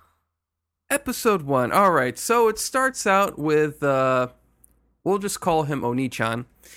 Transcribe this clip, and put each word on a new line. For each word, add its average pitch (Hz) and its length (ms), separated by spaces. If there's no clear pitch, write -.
Episode 240 540
one. 135 280
All 190 200
right, 127 260
so 233 320
it 220 100
starts 262 480
out 196 320
with, 151 420
uh, 131 460
we'll 190 160
just 196 200
call 160 240
him 143 220
Oni-chan. 120 600